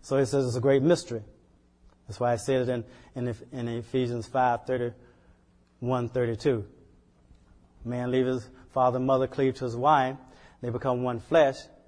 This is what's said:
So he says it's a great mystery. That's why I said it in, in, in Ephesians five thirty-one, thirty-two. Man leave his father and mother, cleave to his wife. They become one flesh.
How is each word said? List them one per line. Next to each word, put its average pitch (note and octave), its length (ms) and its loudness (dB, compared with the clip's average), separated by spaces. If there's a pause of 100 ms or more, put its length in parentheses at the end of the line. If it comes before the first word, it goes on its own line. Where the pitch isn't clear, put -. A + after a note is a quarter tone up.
So C3+ 160 -2
he C3+ 80 4
says C3 220 0
it's A2+ 80 -4
a A2 60 -4
great C3+ 200 4
mystery. C3+ 400 0 (840)
That's - 120 -14
why A#2+ 140 2
I A#2 40 0
said B2+ 300 0
it - 20 -2
in, A#2+ 140 -2 (320)
in, B2 200 -4 (160)
in B2 160 -6
Ephesians A#2+ 580 -4
five B2 400 0
thirty-one, - 1400 -6
thirty-two. A#2 560 0 (1200)
Man B2 240 -6
leave B2+ 160 2
his B2+ 240 -4 (220)
father B2+ 260 2
and B2+ 80 -2
mother, C3 220 2
cleave C3 300 0
to C3 80 -6
his A#2 100 -4
wife. C3+ 420 2 (440)
They A#2+ 100 -6
become B2 320 -2
one B2 160 -2
flesh. D3 380 4 (300)